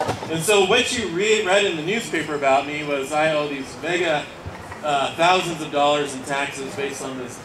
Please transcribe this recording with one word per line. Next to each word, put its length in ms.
And 120
so 240
what 320
you 120
re-, 360
read 200
in 100
the 80
newspaper 520
about 300
me 200
was 260
I 220
owe 160
these 320
mega, 440
uh, 320
thousands 460
of 100
dollars 440
in 80
taxes 520
based 260
on 160
this 280